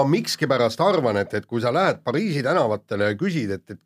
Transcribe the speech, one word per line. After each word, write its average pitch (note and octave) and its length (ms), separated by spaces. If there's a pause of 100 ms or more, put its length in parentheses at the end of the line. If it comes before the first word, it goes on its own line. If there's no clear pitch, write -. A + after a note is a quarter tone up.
(120)
miskipärast C3 720
arvan, C3 380
et, G2 180
et - 80
kui A#2 160
sa A#2+ 80
lähed E3+ 320
Pariisi C#3+ 400
tänavatele A2 640
ja G#2 80
küsid, C3+ 400
et, F#2+ 160
et F#2+ 140